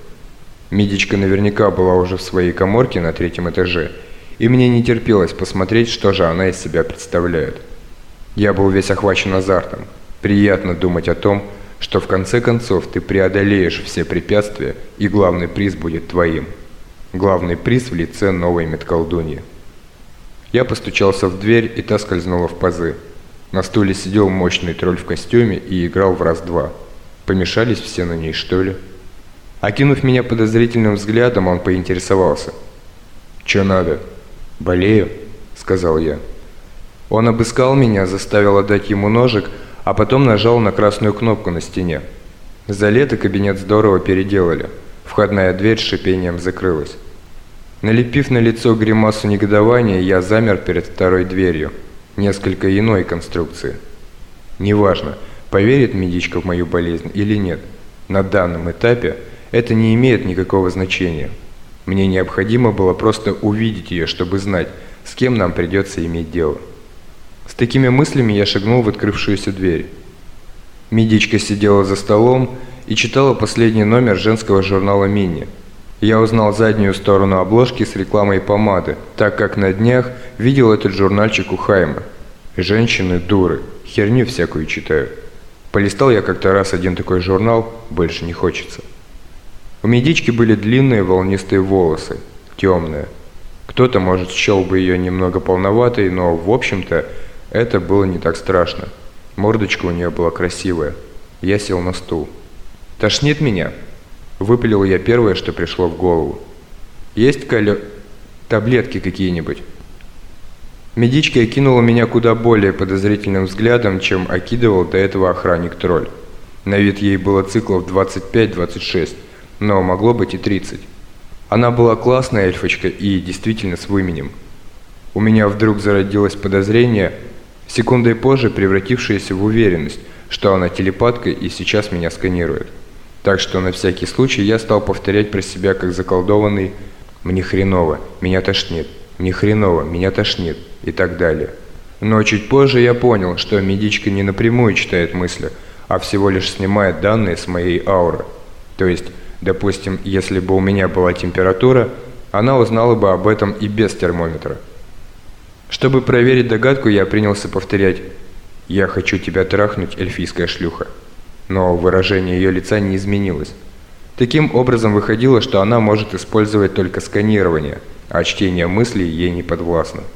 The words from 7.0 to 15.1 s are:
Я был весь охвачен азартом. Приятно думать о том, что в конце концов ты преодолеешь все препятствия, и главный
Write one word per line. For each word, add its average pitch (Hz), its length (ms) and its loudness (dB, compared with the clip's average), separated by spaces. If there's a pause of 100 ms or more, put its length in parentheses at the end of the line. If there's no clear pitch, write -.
Я 101 180 2
был 98 160 4
весь 95 220 2
охвачен 95 420 0
азартом. 92 520 -2 (360)
Приятно 98 520 2
думать 85 360 -2
о 82 60 2
том, 101 280 0 (360)
что - 200 -2
в - 80 -8
конце 95 340 0
концов 117 460 0
ты - 140 -6
преодолеешь 98 840 0
все 82 220 -4
препятствия, 87 680 -2 (220)
и 101 120 0
главный 87 380 2